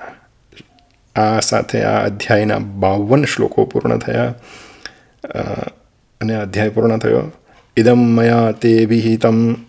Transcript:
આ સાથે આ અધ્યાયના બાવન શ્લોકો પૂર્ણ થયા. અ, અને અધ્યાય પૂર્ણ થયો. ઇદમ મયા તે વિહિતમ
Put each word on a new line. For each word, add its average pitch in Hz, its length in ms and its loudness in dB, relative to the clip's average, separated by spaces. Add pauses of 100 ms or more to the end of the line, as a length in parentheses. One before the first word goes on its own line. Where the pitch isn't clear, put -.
(1160)
આ 110 240 0
સાથે 110 440 -2
આ 107 220 0
અધ્યાયના 104 540 0
બાવન 101 640 0
શ્લોકો - 420 0
પૂર્ણ 117 320 -2
થયા. 120 380 -4 (880)
અ, - 180 -10 (800)
અને 110 140 -2
અધ્યાય 107 340 -2
પૂર્ણ 110 280 0
થયો. 117 340 0 (460)
ઇદમ 120 200 4
મયા 117 540 2
તે 113 340 2
વિહિતમ 113 680 2 (160)